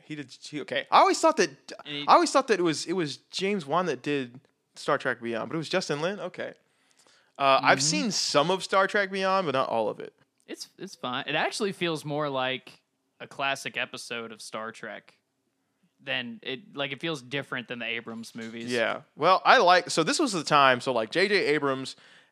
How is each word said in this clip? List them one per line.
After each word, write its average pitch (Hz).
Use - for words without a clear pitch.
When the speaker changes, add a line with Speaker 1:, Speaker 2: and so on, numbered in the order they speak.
Speaker 1:
He 151
did, 139
he, -
okay. -
I -
always 349
thought 320
that, 180
Speaker 2:
And 147
he 147
Speaker 1:
I -
always 311
thought 269
that 208
it -
was, 160
it 165
was 160
James 190
Wan 160
that 131
did 131
Star 147
Trek 120
Beyond, 113
but 127
it 160
was 151
Justin 160
Lin? 190
Okay. 160
Uh, 135
I've 151
Speaker 2:
Mm-hmm. 135
Speaker 1:
seen 262
some 147
of 185
Star 196
Trek 196
Beyond, 190
but 143
not 135
all 113
of -
it. -
Speaker 2:
It's, -
it's -
fine. 127
It 147
actually 196
feels 165
more 147
like 131
a 120
classic 135
episode 120
of 107
Star 110
Trek 101
than 123
it, 127
like, 139
it 135
feels 160
different 127
than 123
the 120
Abrams 113
movies. 117
Speaker 1:
Yeah. 113
Well, 175
I 220
like, 180
so -
this 233
was 277
the 175
time, 135
so, 131
like, 113
J 185
J 190
Abrams 135